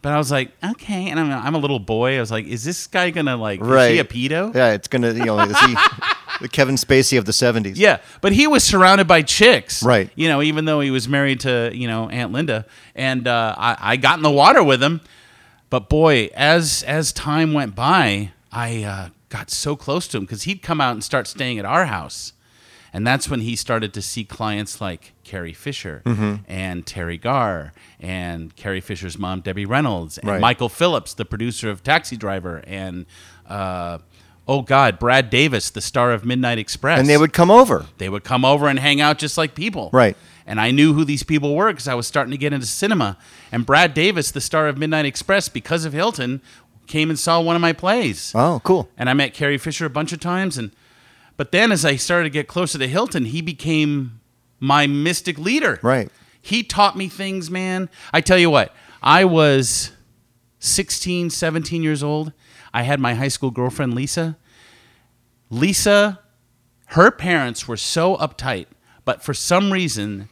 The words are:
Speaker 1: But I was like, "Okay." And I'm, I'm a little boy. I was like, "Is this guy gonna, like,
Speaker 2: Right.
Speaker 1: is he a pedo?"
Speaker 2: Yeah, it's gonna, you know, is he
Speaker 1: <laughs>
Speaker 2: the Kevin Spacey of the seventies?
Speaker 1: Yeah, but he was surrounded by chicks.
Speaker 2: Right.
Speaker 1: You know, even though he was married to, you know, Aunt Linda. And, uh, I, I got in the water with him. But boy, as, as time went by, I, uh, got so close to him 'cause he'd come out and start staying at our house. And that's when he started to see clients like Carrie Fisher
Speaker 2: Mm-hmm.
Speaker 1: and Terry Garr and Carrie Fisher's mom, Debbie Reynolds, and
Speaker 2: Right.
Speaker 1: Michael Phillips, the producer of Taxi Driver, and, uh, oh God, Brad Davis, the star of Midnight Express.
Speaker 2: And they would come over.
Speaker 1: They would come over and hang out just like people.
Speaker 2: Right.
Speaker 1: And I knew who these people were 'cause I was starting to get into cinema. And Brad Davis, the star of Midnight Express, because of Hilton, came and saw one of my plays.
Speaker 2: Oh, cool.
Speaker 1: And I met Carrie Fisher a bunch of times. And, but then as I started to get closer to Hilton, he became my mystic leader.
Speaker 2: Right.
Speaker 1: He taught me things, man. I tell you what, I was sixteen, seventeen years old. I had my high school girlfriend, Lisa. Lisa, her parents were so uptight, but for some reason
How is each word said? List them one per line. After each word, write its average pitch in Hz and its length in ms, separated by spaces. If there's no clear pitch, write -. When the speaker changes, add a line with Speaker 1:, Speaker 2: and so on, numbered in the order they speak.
Speaker 1:
But 143 100
I 147 60
was 139 120
like, 135 200
"Okay." 196 460
And 160 100
I'm, 156 140
I'm 135 220
a 160 40
little 143 200
boy. 117 400
I - 20
was 110 100
like, 113 160
"Is 110 160
this 170 240
guy 180 240
gonna, 147 280
like, 104 240
Speaker 2:
Right. 127 240
Speaker 1:
is 117 60
he 113 80
a 110 40
pedo?" 190 260
Speaker 2:
Yeah, 123 180
it's 101 140
gonna, 120 280
you 120 100
know, 107 160
is 107 200
he - 140
Speaker 1:
<laughs> - 340
Speaker 2:
the 135 60
Kevin 135 260
Spacey 131 420
of 110 80
the 104 80
seventies? 110 460
Speaker 1:
Yeah, 185 220
but 196 120
he 269 140
was 294 160
surrounded 190 440
by 165 160
chicks. 208 600
Speaker 2:
Right. 113 320
Speaker 1:
You 160 140
know, 143 140
even 156 240
though 151 140
he 139 100
was 127 180
married 139 320
to, 120 320
you 123 160
know, 113 220
Aunt 117 220
Linda. 120 340
And, 127 320
uh, 117 300
I, 117 240
I 113 160
got 135 220
in 156 40
the 151 80
water 170 320
with 135 200
him. 156 180
But 120 180
boy, 151 460
as, 156 480
as 147 280
time 156 440
went 123 200
by, 113 580
I, 117 320
uh, 98 240
got - 200
so - 240
close 143 340
to 120 100
him 95 80
'cause 107 160
he'd 110 200
come 160 200
out 127 100
and 107 100
start 123 240
staying 123 320
at 101 60
our 156 220
house. 92 460
And 101 120
that's 131 240
when 131 120
he 113 160
started 110 380
to 101 80
see - 200
clients 104 580
like 92 340
Carrie 85 280
Fisher 92 540
Speaker 2:
Mm-hmm. 107 280
Speaker 1:
and 92 400
Terry 85 320
Garr 101 540
and 87 560
Carrie 98 260
Fisher's 90 380
mom, 92 220
Debbie 98 260
Reynolds, 107 500
and - 120
Speaker 2:
Right. 98 120
Speaker 1:
Michael 120 280
Phillips, 165 440
the 113 120
producer 113 440
of 98 140
Taxi 143 340
Driver, 95 520
and, 92 380
uh, 90 500
oh 135 160
God, 131 380
Brad 123 280
Davis, 123 420
the 104 100
star 123 320
of 107 120
Midnight 123 360
Express. 139 400
Speaker 2:
And 139 80
they 147 80
would 151 160
come 175 180
over. 202 360
Speaker 1:
They 95 100
would 98 140
come 127 220
over 143 240
and 135 100
hang 143 220
out 147 180
just 151 180
like 156 200
people. 156 360
Speaker 2:
Right. 117 240
Speaker 1:
And 110 140
I 113 100
knew 147 220
who 156 120
these 143 200
people 147 320
were 202 160
'cause 127 160
I 131 60
was 120 120
starting 127 240
to 143 80
get 143 140
into 131 140
cinema. 143 500
And 117 160
Brad 151 260
Davis, 165 380
the 143 120
star 156 260
of 139 100
Midnight 156 280
Express, 185 420
because 160 360
of 147 100
Hilton, 143 480
came 156 240
and 156 80
saw 170 220
one 170 160
of 170 60
my 165 100
plays. 180 640
Speaker 2:
Oh, 139 260
cool. 185 340
Speaker 1:
And 123 140
I 131 40
met 139 200
Carrie 143 240
Fisher 160 280
a 143 40
bunch 147 220
of 165 80
times. 175 380
And, 110 120
but 143 120
then 214 220
as 156 100
I 143 140
started 175 280
to 151 60
get 139 160
closer 175 300
to 131 100
Hilton, 160 380
he 131 160
became 147 800
my 143 260
mystic 151 520
leader. 202 440
Speaker 2:
Right. 123 280
Speaker 1:
He 226 200
taught 202 320
me 190 140
things, 190 420
man. 185 380
I 160 80
tell 185 180
you 175 120
what, 123 240
I 160 220
was 151 680
sixteen, 175 720
seventeen 165 520
years 151 200
old. 151 300
I 120 80
had 139 180
my 123 140
high 135 140
school 131 220
girlfriend, 123 440
Lisa. 151 420
Lisa, 196 720
her 190 220
parents 156 580
were 117 80
so 170 400
uptight, 127 500
but - 180
for 147 120
some 190 380
reason 107 600